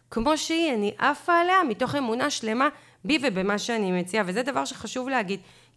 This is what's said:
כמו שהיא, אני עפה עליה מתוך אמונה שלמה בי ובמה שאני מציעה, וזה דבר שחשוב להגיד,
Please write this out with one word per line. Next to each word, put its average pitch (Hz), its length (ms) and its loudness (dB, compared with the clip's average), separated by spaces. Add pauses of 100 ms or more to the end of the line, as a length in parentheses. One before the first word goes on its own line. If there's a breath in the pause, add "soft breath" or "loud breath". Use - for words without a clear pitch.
(120)
כמו 285 260 2
שהיא, 330 360 0
אני 208 240 0
עפה 294 360 0
עליה 349 300 4
מתוך 247 320 -2
אמונה 262 340 0
שלמה 247 400 0 (360 loud breath)
בי 277 160 2
ובמה 202 360 0
שאני 202 340 -2
מציעה, 180 360 0
וזה 196 160 -2
דבר 269 220 -2
שחשוב 254 440 -8
להגיד, 196 300 -2 (380 loud breath)